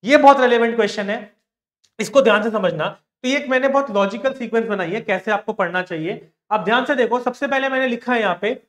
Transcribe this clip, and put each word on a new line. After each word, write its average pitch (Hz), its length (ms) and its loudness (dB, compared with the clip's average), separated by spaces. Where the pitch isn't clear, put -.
ये 262 140 6
बहुत 277 220 8
relevant 233 360 2
question 208 340 -2
है, 214 220 -8
इसको 190 220 2
ध्यान 208 220 4
से 226 80 -2
समझना। 175 360 -2
तो - 420 -10
ये 277 80 0
एक 285 120 -6
मैंने 262 180 0
बहुत 269 240 0
logical 202 420 -2
sequence 226 340 -2
बनाई 185 240 -4
है 220 100 -4
कैसे 196 300 -4
आपको 208 220 -4
पढ़ना 185 280 -2
चाहिए, 175 400 -6
आप 208 140 -2
ध्यान 240 200 0
से 285 100 -2
देखो। 247 240 0
सबसे 247 280 -6
पहले 269 220 -2
मैंने 262 180 -2
लिखा 240 260 -4
है 233 80 0
यहाँ 185 200 -2
पे, 208 100 -2